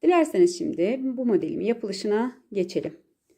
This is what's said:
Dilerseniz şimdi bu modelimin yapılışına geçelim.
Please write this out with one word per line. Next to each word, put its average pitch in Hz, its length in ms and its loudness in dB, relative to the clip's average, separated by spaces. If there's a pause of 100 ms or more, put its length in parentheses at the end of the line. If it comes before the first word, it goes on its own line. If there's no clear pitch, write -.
Dilerseniz 311 540 4
şimdi 175 460 -2
bu 254 220 -4
modelimin 165 400 0
yapılışına 220 720 -2 (140)
geçelim. 185 460 -4 (400)